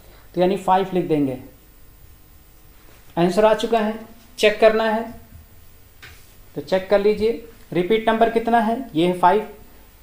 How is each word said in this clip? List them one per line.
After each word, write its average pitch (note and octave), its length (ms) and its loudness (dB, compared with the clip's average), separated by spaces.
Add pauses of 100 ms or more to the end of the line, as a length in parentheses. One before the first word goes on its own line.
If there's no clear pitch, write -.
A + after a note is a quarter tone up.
(360)
तो F3 60 0
यानी F#3+ 180 2
फ़ाइव F#3+ 340 0
लिख F3 140 -2
देंगे। C#3+ 300 -2 (1800)
Answer F#3 280 2
आ A3 100 6
चुका A3+ 240 -2
है, G#3+ 200 -4 (400)
Check G#3+ 200 2
करना A3 260 4
है A3 180 -2 (1500)
तो D3 60 -10
check F#3 280 -4
कर G3+ 100 4
लीजिए। G#3+ 440 0 (300)
Repeat A3 360 0
number A3+ 200 2
कितना A#3 300 0
है, A3+ 180 -2 (180)
ये E3+ 120 0
है F3+ 120 -2
five, G3+ 280 2 (560)